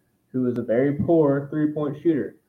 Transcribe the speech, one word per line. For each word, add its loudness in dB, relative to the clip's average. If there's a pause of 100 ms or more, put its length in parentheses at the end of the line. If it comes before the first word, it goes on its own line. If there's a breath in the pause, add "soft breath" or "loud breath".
(320)
who -2
is -2
a -2
very 2
poor 2
three-point -4
shooter, -2 (120)